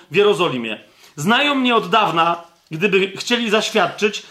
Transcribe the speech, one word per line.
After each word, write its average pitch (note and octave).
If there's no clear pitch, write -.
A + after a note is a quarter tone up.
w C#3+
Jerozolimie. D#3
Znają B3
mnie B3
od F3
dawna, E3+
gdyby F#3+
chcieli A#3
zaświadczyć, G#3